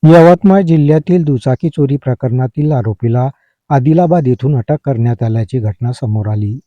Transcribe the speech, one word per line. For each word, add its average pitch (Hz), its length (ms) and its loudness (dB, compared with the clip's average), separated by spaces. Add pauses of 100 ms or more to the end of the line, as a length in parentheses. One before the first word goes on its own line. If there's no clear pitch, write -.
यवतमाळ 175 600 6
जिल्ह्यातील 160 600 0
दुचाकी 139 440 -2
चोरी 143 280 -2
प्रकरणातील 131 760 -4
आरोपीला 117 560 -2 (400)
आदिलाबाद 156 600 2
येथून 127 280 -2
अटक 120 280 -4
करण्यात 120 380 -2
आल्याची 113 360 -4
घटना 117 340 -6
समोर 107 360 -4
आली. 107 380 -6